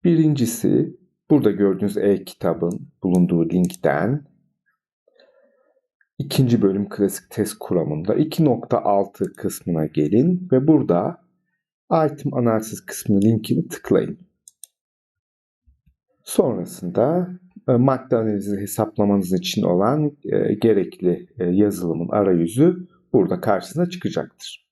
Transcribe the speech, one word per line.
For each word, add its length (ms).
Birincisi, 920
burada 200
gördüğünüz 460
e-kitabın 960
bulunduğu 480
linkten 760
ikinci 440
bölüm 260
klasik 420
test 300
kuramında 540
iki 300
nokta 380
altı 500
kısmına 540
gelin 680
ve 140
burada 520
item 280
analiz 520
kısmı 360
linkini 460
tıklayın. 500
Sonrasında, 1040
e, 40
madde 440
analizi 400
hesaplamanız 760
için 300
olan, 500
e, 300
gerekli, 720
e, 60
yazılımın 640
arayüzü 800
burada 280
karşınıza 500
çıkacaktır. 800